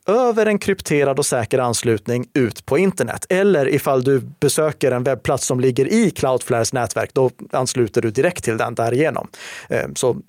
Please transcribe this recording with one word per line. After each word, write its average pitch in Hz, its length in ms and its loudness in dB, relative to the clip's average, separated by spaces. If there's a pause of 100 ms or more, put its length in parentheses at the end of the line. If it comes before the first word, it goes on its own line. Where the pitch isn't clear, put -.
över 226 400 2
en 208 140 0
krypterad 143 600 0
och 143 60 0
säker 127 340 0
anslutning 120 760 0
ut 123 320 0
på 135 120 0
internet. 185 520 0
Eller 190 400 2
ifall 135 340 0
du 135 160 2 (200)
besöker 147 520 0
en 123 120 -2
webbplats 135 420 -2
som 127 140 0
ligger 131 340 2
i 220 180 4
Cloudflares 123 640 0
nätverk, 117 400 -2
då 131 180 2 (200)
ansluter 123 500 0
du 113 100 0
direkt 143 320 -2
till 110 140 -2
den 117 180 -2
därigenom. 117 520 0 (420)
Eh, - 260 -2
så 123 220 0 (120)